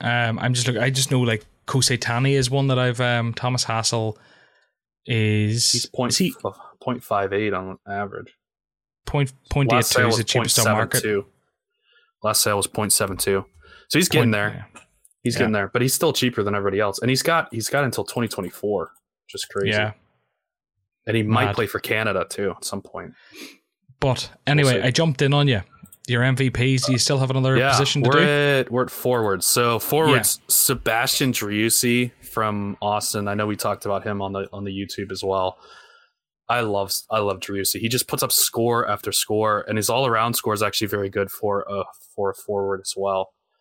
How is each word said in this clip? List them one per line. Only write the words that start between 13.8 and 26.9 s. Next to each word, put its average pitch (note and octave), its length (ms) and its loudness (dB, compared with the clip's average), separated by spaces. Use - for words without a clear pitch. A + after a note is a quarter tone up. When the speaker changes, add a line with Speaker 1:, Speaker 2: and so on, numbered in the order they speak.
Speaker 2:
So D3 100 2
he's F#3 80 2
getting D3 200 4
Speaker 1:
Point, A2+ 40 4
Speaker 2:
there. G#2 420 -2
Speaker 1:
yeah. - 80 -20
Speaker 2:
He's A#2 120 -2
Speaker 1:
Yeah. A2 40 -4
Speaker 2:
getting G#2 140 2
there, G2+ 140 0
but A#2+ 140 -2
he's C3 120 2
still D#3+ 200 2
cheaper A#2+ 280 0
than G2+ 140 0
everybody G2 240 0
else. G#2 200 0
And A#2 100 0
he's C3 120 2
got, E3 320 0
he's A2 160 -6
got C#3+ 140 0
until A#2 220 -2
twenty A#2 240 -4
twenty-four, F#2+ 600 -4
which - 100 -18
is - 80 -8
crazy. G2+ 280 -2
Speaker 1:
Yeah. G#2+ 200 0
Speaker 2:
And A2+ 120 0
he A2+ 60 2
might A2 240 2
Speaker 1:
Mad. G2+ 80 -2
Speaker 2:
play A2 120 0
for G2+ 120 -4
Canada, G#2+ 500 -2
too, G2+ 220 -4
at - 120 -12
some G2+ 180 -8
point. - 320 -14
Speaker 1:
But C3 300 -2
Speaker 2:
We'll C#3+ 40 2
Speaker 1:
anyway, C#3 300 4
Speaker 2:
see. B2+ 60 2
Speaker 1:
I C3 40 2
jumped D#3+ 300 2
in C#3 120 4
on C#3+ 160 4
you. G#2+ 140 2
Your A#2+ 160 2
M C3 140 4
V C3 120 2
Ps, B2+ 360 2
do C3 80 2